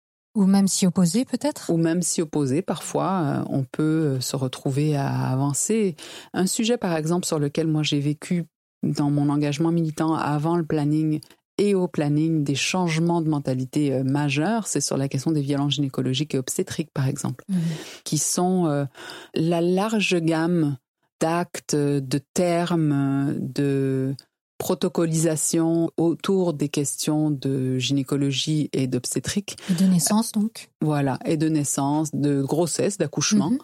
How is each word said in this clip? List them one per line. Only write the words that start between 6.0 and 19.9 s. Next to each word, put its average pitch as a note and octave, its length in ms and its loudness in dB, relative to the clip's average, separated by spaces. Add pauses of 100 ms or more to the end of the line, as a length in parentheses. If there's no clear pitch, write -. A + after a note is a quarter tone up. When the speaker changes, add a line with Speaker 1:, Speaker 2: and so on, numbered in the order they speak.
Speaker 2:
Un F#3+ 120 2
sujet, A#3 300 0
par F#3+ 180 -2
exemple, E3 320 0
sur D#3 140 0
lequel D3 260 0
moi D3+ 160 2
j'ai D3 160 0
vécu D3+ 460 -2 (400)
dans D3 260 0
mon C#3+ 200 2
engagement D3 420 0
militant D#3+ 420 0
avant D3+ 420 0
le E3+ 100 0
planning D3+ 520 0 (380)
et G3+ 180 2
au F3+ 140 2
planning D3+ 560 0
des C#3 100 0
changements E3+ 680 0
de D#3 80 0
mentalité, C#3 640 0
euh, C3 120 0
majeurs, D3 640 0
c'est C#3+ 140 -2
sur - 140 -2
la C3+ 120 0
question C#3+ 240 -2
des D3+ 80 2
violences C#3+ 340 0
gynécologiques C3+ 640 -2
et - 20 2
obstétriques, - 560 -6
par C3+ 140 0
exemple, - 400 -6
Speaker 1:
Mhm. F#3+ 100 0 (460)
Speaker 2:
qui D#3 140 -2
sont, F3+ 480 0
euh, C#3+ 180 0 (500)
la E3+ 260 2
large F#3 600 2